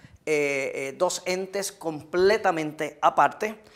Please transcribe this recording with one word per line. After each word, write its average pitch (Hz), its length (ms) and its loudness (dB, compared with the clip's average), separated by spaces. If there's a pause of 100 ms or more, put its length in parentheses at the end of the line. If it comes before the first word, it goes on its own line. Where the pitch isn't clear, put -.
(260)
eh, 143 480 0
eh, 135 240 -8
dos 180 280 0
entes 190 460 -4
completamente 165 1300 0
aparte. 165 600 2 (140)